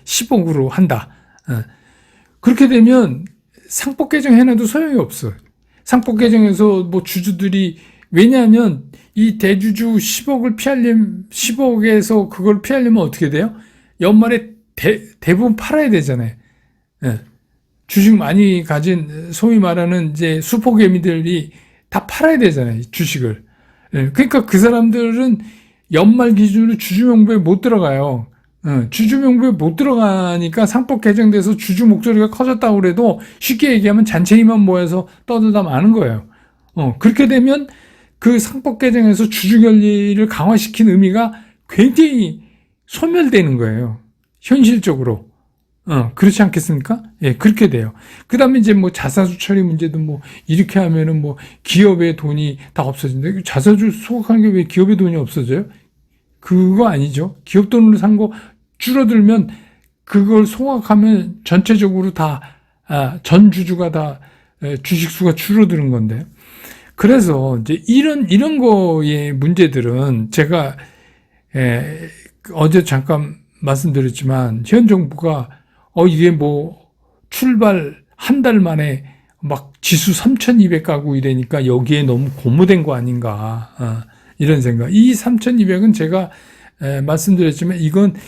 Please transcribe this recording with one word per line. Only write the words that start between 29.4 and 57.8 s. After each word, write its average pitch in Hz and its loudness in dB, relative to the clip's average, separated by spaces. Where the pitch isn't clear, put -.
못 165 -2
들어가니까 190 0
상법 240 -2
개정돼서 208 2
주주 208 -2
목소리가 214 2
커졌다고 226 -2
그래도 185 0
쉽게 262 -2
얘기하면 208 2
잔챙이만 214 4
모여서 180 0
떠들다 220 0
마는 180 2
거예요. 123 -2
어, 135 -4
그렇게 226 2
되면 269 0
그 233 2
상법 247 -6
개정에서 220 2
주주 214 2
권리를 208 2
강화시킨 214 0
의미가 196 2
굉장히 247 2
소멸되는 240 0
거예요, 113 -4
현실적으로. 180 0
어, 127 -2
그렇지 208 2
않겠습니까? 175 -4
예, 131 0
그렇게 214 0
돼요. 110 -6
그다음에 262 2
이제 208 2
뭐 185 0
자사주 180 -4
처리 196 -2
문제도 160 -4
뭐 151 -8
이렇게 180 0
하면은 160 0
뭐 143 -8
기업의 175 2
돈이 147 -6
다 151 -4
없어진다. 135 -6
자사주 202 2
소각하는 226 -2
게 220 4
왜 185 2
기업의 185 0
돈이 175 0
없어져요? 139 -4
그거 185 2
아니죠. 147 -4
기업 202 0
돈으로 220 6